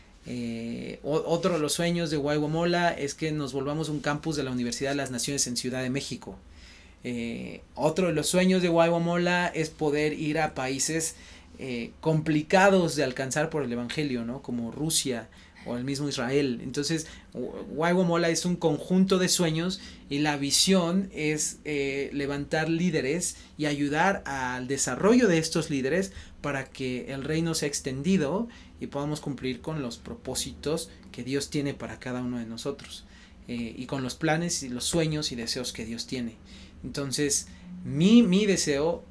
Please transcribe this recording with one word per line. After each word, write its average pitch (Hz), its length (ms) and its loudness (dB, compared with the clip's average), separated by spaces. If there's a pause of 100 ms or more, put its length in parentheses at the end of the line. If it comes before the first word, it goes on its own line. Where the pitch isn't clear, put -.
(260)
Eh, 117 800 -8
o-, 151 220 0
otro 170 280 2
de 160 60 0
los 147 140 0
sueños 170 380 0
de 156 60 0
Guaguamola 160 720 2
es 139 240 -4
que 156 160 -4
nos 143 220 -4
volvamos 143 360 -2
un 151 120 -2
campus 147 340 -2
de 143 80 -2
la 131 80 -4
Universidad 123 400 -2
de 143 60 0
las 135 140 -4
Naciones 131 360 -2
en 123 100 -4
Ciudad 127 240 -4
de 127 80 -2
México. 127 480 -6 (680)
Eh, 120 580 -8 (140)
otro 156 320 2
de 165 60 2
los 147 140 0
sueños 185 340 6
de 175 60 2
Guaguamola 170 800 4
es - 220 -2
poder 151 440 0
ir 151 260 -2
a 156 140 0
países... 139 600 -2 (420)
Eh, 120 340 -6 (100)
complicados 160 960 6
de 143 80 2
alcanzar 135 460 0
por 156 140 -2
el 120 80 -2
evangelio, 120 540 -2
¿no? 123 160 -6
Como 117 300 -6
Rusia 135 580 -2 (360)
o 120 120 -4
el 123 60 -4
mismo 139 260 -2
Israel. 131 540 0
Entonces, 147 440 -2 (260)
Gu-, 123 180 -6 (180)
Guaguamola 170 600 4
es 165 160 0
un 180 100 2
conjunto 185 640 4
de 180 120 2
sueños 170 520 0 (280)
y 143 100 -2
la 147 180 2
visión 180 760 2
es, 151 520 -2
eh, 139 480 -2
levantar 143 560 -2
líderes 165 680 0 (200)
y 151 80 -2
ayudar 147 600 2
al 127 420 -4
desarrollo 180 600 4
de 170 100 6
estos 160 320 0
líderes 147 420 0 (300)
para 139 240 -4
que 127 480 -6
el 135 100 -8
reino 160 320 0
sea 151 120 0
extendido 151 800 0 (340)
y 120 60 -8
podamos 147 320 -4
cumplir 127 420 -6
con 156 200 -6
los 117 160 -6
propósitos - 920 -6 (220)
que 123 140 -12
Dios 139 240 -2
tiene 143 240 -2
para 113 260 -10
cada 127 220 -6
uno 123 180 -4
de 117 60 -6
nosotros, 117 580 -8 (460)
eh, 117 280 -6
y 127 100 -8
con 135 160 -4
los 127 120 -6
planes 165 480 0
y 131 60 -8
los 123 160 -6
sueños 156 480 0
y - 20 -8
deseos 117 380 -4
que 120 100 -8
Dios 113 240 -8
tiene. 117 280 -6 (500)
Entonces, 139 640 -2 (360)
mi, 180 400 8
mi 190 220 4
deseo 160 640 2